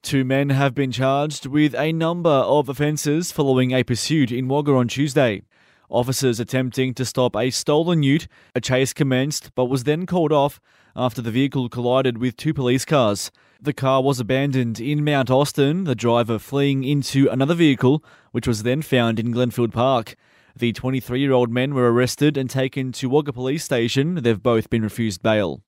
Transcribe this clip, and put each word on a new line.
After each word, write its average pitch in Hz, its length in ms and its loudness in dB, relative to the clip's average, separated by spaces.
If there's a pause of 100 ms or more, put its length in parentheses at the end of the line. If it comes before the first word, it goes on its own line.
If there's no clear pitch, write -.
Two 135 220 0
men 135 260 0
have 135 240 2
been 135 160 0
charged 135 560 -2
with 143 300 2
a 151 160 -2
number 165 360 0
of 135 400 4
offences 147 640 -2
following 127 400 2
a 127 140 2
pursuit 127 480 0
in 127 160 -4
Wagga 143 240 0
on 123 160 2
Tuesday. 131 540 0 (460)
Officers 123 520 0
attempting 131 540 -2
to 131 100 -4
stop 123 320 0
a 123 140 0
stolen 160 520 0
ute, 143 240 2 (260)
a 123 80 -2
chase 131 320 0
commenced 135 640 -2
but 127 120 0
was 127 180 -2
then 156 200 -2
called 170 280 0
off 143 260 0 (380)
after 123 260 -4
the 113 80 -4
vehicle 131 380 0
collided 123 500 0
with 123 180 -4
two 156 160 -2
police 127 320 0
cars. 113 460 0 (300)
The 143 120 -4
car 135 300 0
was 135 160 0
abandoned 127 640 0
in 147 240 -2
Mount 139 260 0
Austin, 143 540 2
the 143 100 0
driver 117 460 0
fleeing 139 420 0
into 135 480 2
another 135 240 0
vehicle, 147 480 2 (300)
which 123 160 -4
was 107 160 -2
then 131 180 0
found 117 380 0
in 117 100 -2
Glenfield 120 420 0
Park. 120 440 0 (400)
The 120 160 0
twenty-three-year-old 127 800 0
men 131 220 -2
were 123 180 4
arrested 127 440 2
and 131 140 -4
taken 135 400 -4
to 127 180 -6
Wagga 143 240 0
Police 131 300 -4
Station. 135 540 -2
They've 117 260 0
both 113 260 0
been 113 140 0
refused 107 400 -4
bail. 104 460 0